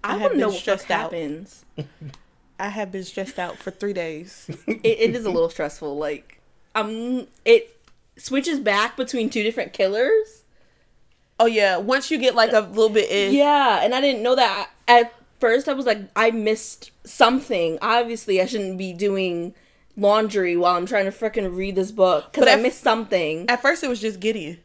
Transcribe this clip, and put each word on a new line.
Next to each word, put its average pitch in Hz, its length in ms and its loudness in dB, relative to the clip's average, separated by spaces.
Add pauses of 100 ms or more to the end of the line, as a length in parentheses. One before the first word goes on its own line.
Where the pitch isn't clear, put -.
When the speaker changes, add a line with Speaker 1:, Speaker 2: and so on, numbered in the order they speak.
Speaker 1:
I 202 60 -6
Speaker 2:
I - 40 -4
have 403 80 -4
Speaker 1:
wanna - 100 0
Speaker 2:
been 285 80 0
Speaker 1:
know 220 100 2
what 185 80 -6
Speaker 2:
stressed 190 340 -4
out. 170 220 -2
Speaker 1:
happens. 165 520 -10 (120)
Speaker 2:
<laughs> 147 80 -10 (720)
I 202 100 -6
have 202 220 -8
been 190 120 -10
stressed 190 340 -10
out 175 200 -8
for - 140 -12
three 202 220 -6
days. 170 560 -10 (100)
<laughs> - 80 -12
Speaker 1:
It, 220 180 -6
it 226 300 2
is 226 100 -6
a 202 60 0
little 165 180 2
stressful. 147 480 -8
Like, 151 420 -8 (360)
um, 226 520 -4 (180)
it 226 320 4 (400)
switches 285 420 -2
back 214 380 0
between 240 320 -4
two 220 140 -2
different 220 300 -4
killers. 247 680 0 (960)
Speaker 2:
Oh, 233 60 6
yeah. 202 320 2
Once 254 320 -2
you 311 80 -2
get, 247 180 0
like, 233 160 4
a 214 100 4
little 214 280 2
bit 208 220 2
in. 202 220 2
Speaker 1:
Yeah, 277 500 4
and 240 100 2
I 262 80 0
didn't 262 220 0
know 247 120 2
that. 202 340 2 (180)
At 240 260 8 (260)
first, 254 300 2
I 285 40 -2
was 269 120 -4
like, 214 140 0 (160)
"I 226 160 4
missed 220 580 -4 (140)
something. 220 800 0
Obviously, 226 600 0
I 185 60 2
shouldn't 190 300 -6
be 185 160 -8
doing 185 600 -2 (420)
laundry 202 640 2
while 175 180 4
I'm 175 120 -2
trying 202 180 0
to 196 60 -4
frickin' 202 440 -4
read 190 200 -6
this 190 160 -2
book 185 420 0
'cause 294 100 2
Speaker 2:
But 254 40 8
Speaker 1:
I 254 60 8
Speaker 2:
at 226 80 4
Speaker 1:
missed 247 200 -2
something." 185 680 -2
Speaker 2:
at 240 120 0
first, 330 220 0
it 285 40 -4
was 240 140 -4
just 208 180 -6
Gideon. 180 460 -4